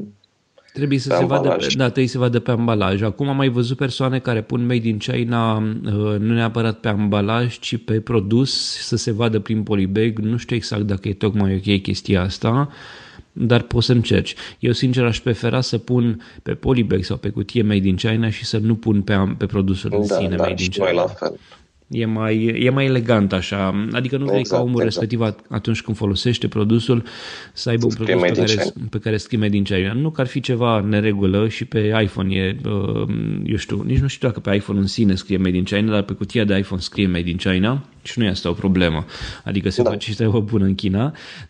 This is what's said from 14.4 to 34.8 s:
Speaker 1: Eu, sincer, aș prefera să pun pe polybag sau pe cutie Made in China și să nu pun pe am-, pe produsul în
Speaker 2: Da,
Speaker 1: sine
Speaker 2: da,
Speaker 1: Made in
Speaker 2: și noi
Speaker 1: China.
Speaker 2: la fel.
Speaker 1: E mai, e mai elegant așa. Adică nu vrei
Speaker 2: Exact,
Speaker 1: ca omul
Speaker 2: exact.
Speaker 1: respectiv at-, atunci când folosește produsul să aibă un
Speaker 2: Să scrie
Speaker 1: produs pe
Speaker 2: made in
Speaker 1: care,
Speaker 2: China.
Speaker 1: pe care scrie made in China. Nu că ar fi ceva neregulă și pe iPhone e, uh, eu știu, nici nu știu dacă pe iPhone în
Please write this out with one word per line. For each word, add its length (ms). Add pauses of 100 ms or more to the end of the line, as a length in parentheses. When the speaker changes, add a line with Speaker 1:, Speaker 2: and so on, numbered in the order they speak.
Speaker 1:
Eu, 120
sincer, 340
aș 140
prefera 420
să 160
pun 440 (220)
pe 100
polybag 500
sau 140
pe 120
cutie 320
Made 260
in 80
China 340
și 160
să 120
nu 180
pun 260
pe 120
am-, 220
pe 100
produsul 480
în 140
Speaker 2:
Da, 80
Speaker 1:
sine 200
Speaker 2:
da, 120
Speaker 1:
Made 160
in 80
Speaker 2:
și 80
noi 100
Speaker 1:
China. 120
Speaker 2:
la 60
fel. 320 (480)
Speaker 1:
E 180
mai, 400
e 240
mai 160
elegant 480
așa. 580
Adică 260
nu 80
vrei 140
Speaker 2:
Exact, 220
Speaker 1:
ca 60
omul 140
Speaker 2:
exact. 180
Speaker 1:
respectiv 220
at-, 280
atunci 320
când 160
folosește 500
produsul 560 (500)
să 160
aibă 160
un 60
Speaker 2:
Să 100
scrie 140
Speaker 1:
produs 200
pe 60
Speaker 2:
made 100
in 60
Speaker 1:
care, 160
Speaker 2:
China. 160
Speaker 1:
pe 100
care 180
scrie 220
made 160
in 80
China. 300
Nu 180
că 100
ar 60
fi 120
ceva 400
neregulă 680
și 180
pe 380
iPhone 320
e, 220 (120)
uh, 380 (380)
eu 100
știu, 300
nici 140
nu 80
știu 200
dacă 120
pe 160
iPhone 240
în 80